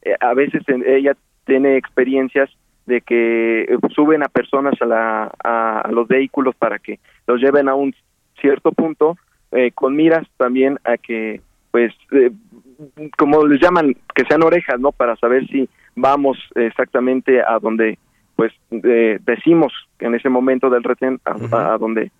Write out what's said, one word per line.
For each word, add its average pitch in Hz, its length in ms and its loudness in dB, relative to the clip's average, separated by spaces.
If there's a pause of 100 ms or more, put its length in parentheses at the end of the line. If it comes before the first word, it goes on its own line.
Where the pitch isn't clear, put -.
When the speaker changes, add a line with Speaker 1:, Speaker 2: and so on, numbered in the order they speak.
Speaker 1:
eh, 98 180 -2
a 123 140 0
veces 143 320 -2
en, 127 200 -2
ella 139 300 2 (300)
tiene 135 300 2
experiencias 131 720 -2 (340)
de 120 160 -2
que, 113 640 0
eh, 120 160 -2 (160)
suben 151 280 2
a 135 60 -4
personas 135 540 -2
a - 40 0
la, 113 440 -2 (120)
a, 113 400 -2
a - 100 -4
los 117 160 -2
vehículos 131 480 0
para 107 220 -4
que - 200 -14 (280)
los 120 140 0
lleven 139 280 2
a 135 60 0
un 139 200 -2 (460)
cierto 143 320 0
punto, 160 440 0 (340)
eh, 127 240 0
con 135 220 -2
miras 160 300 2 (100)
también 131 480 0
a 117 140 -2
que, 110 420 -8 (300)
pues, 120 240 0 (180)
eh, 127 180 4 (840)
como 151 300 2
les 143 160 4
llaman, 170 340 2 (180)
que 127 140 0
sean 156 140 4
orejas, 165 360 0
¿no? 139 140 -2
Para 120 240 -2
saber 123 320 0
si 135 220 -2 (260)
vamos 135 400 0 (180)
exactamente 123 840 0
a 117 180 0
donde, 110 400 -2 (380)
pues, 113 160 -2 (180)
eh, 113 540 0
decimos 147 480 2 (280)
en 117 140 -4
ese 120 140 -2
momento 127 400 0
del 120 160 0
retén, 127 400 -4
a, - 100 -4
Speaker 2:
Ujú. 113 220 -6
Speaker 1:
a, 107 180 0
a 110 40 -4
donde 110 420 -4